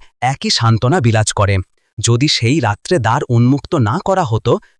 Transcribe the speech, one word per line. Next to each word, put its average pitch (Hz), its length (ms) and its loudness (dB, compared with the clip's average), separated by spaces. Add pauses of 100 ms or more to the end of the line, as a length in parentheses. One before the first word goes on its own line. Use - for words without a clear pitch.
(200)
একই 127 300 -4
সান্ত্বনা 113 500 0
বিরাজ 110 320 2
করে। 101 240 0 (420)
যদি 120 300 0
সেই 139 320 0
রাত্রে 110 380 -2
দ্বার 113 300 0
উন্মুক্ত 123 460 2
না 123 300 0
করা 185 200 0
হতো, 113 280 -2 (280)